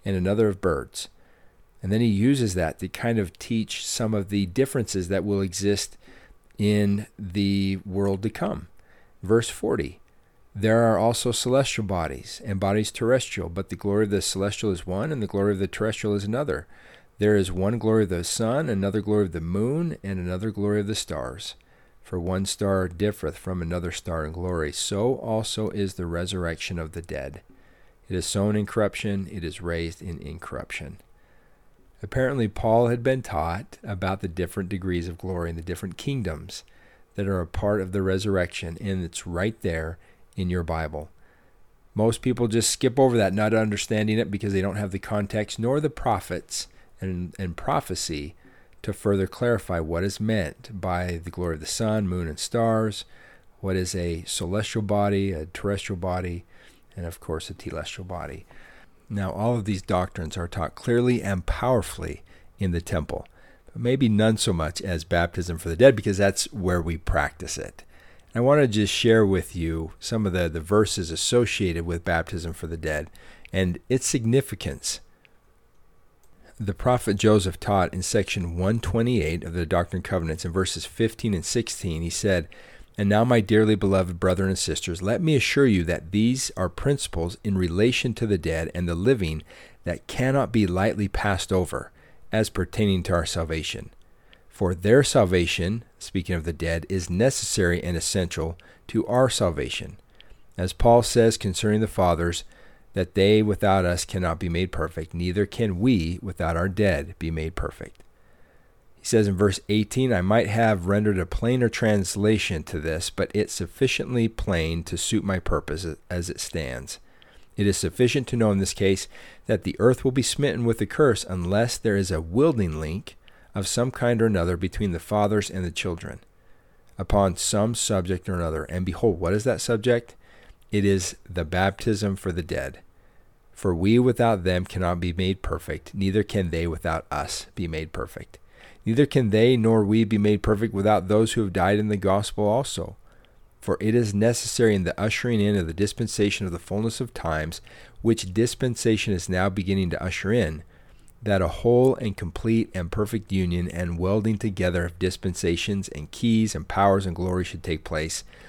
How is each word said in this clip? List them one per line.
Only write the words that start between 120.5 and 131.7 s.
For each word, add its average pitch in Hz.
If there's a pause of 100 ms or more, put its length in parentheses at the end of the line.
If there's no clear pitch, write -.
with 117
the 107
curse 131
unless 95
there 104
is 92
a 90
wielding 95
link 80 (380)
of 98
some 123
kind 120
or 113
another 90
between 92
the 85
fathers 104
and 92
the 87
children 82 (760)
upon 98
some 110
subject 92
or 95
another. 80
And 90
behold, 92
what 90
is 104
that 98
subject? 117 (560)
It 104
is 98 (140)
the 85
baptism 98